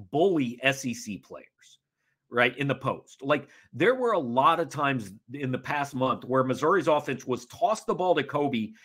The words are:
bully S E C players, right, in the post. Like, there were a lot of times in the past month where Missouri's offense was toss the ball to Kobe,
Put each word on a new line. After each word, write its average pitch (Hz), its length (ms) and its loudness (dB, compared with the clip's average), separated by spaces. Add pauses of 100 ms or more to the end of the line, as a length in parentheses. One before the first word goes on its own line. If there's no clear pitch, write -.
(100)
bully 147 520 2
S 135 220 0
E 120 100 -4
C 101 240 -10
players, - 600 -20 (520)
right, 123 280 2
in 139 100 -2
the 135 60 0
post. - 480 -6
Like, 139 260 0 (240)
there 190 220 2
were 247 180 0
a 190 60 2
lot 143 420 4
of 147 80 -4
times 135 440 -2 (200)
in 139 180 -6
the 127 80 -2
past 143 360 -6
month 123 300 0
where 127 200 2
Missouri's 147 440 2
offense 143 380 0
was 123 200 -4
toss 208 380 -2
the 214 100 -2
ball 180 200 2
to 147 100 4
Kobe, 123 480 -2 (120)